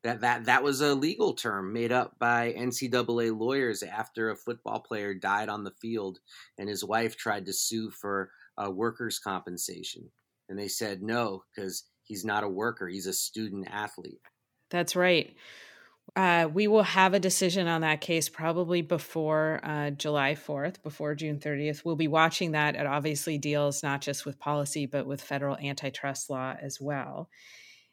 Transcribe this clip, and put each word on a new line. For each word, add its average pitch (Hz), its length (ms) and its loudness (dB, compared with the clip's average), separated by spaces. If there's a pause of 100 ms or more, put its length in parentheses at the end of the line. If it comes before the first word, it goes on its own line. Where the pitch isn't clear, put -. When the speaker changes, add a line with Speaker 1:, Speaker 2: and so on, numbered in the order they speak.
Speaker 1:
that, 117 180 -2
that, 120 240 2
that 127 180 6
was 139 180 2
a 147 120 6
legal 160 400 2
term 98 400 -2
made 117 180 0
up 123 280 0
by 120 320 4
N 123 200 -2
C 131 160 -4
double 120 340 2
A 113 100 4
lawyers 117 500 0
after 107 480 -4
a 104 60 -4
football 110 440 -6
player 101 340 -4
died 101 360 0
on 104 140 -6
the 98 180 -10
field 104 380 -4 (380)
and 196 100 -6
his 208 160 -4
wife 196 340 0
tried 101 280 -4
to 98 80 -6
sue 113 360 -4
for, 98 420 -4 (260)
uh, 101 120 -4
workers' 110 500 -4
compensation. 90 920 -8 (380)
And 98 100 -6
they 101 80 -6
said, 98 340 -6
"No, 107 420 -2 (120)
'cause 95 300 -8 (180)
he's 98 200 -10
not 104 200 0
a 104 60 -2
worker. 101 380 -4
He's 90 200 -8
a 92 60 -4
student 98 560 -6
athlete." 104 520 -10 (480)
Speaker 2:
That's 175 260 0
right. 180 400 4 (800)
Uh, 175 380 6
we 208 140 4
will 214 160 8
have 185 320 6
a 202 40 6
decision 180 480 2
on 165 140 2
that 156 180 2
case 165 300 0
probably 170 540 0
before, 156 800 0
uh, 147 260 -2
July 143 460 2
fourth, 147 480 -6
before 151 320 -4
June 151 240 -4
thirtieth. 147 440 -4
We'll 170 120 0
be 156 120 2
watching 160 440 4
that. 151 240 2
It 147 100 -2
obviously 147 540 -2
deals 147 420 0
not 139 200 0
just 139 220 -4
with 139 140 -8
policy, 147 480 -2
but 135 220 -4
with 139 120 -6
federal 139 380 -4
antitrust 139 720 -6
law 131 320 -4
as 139 180 -10
well. 143 520 -6 (600)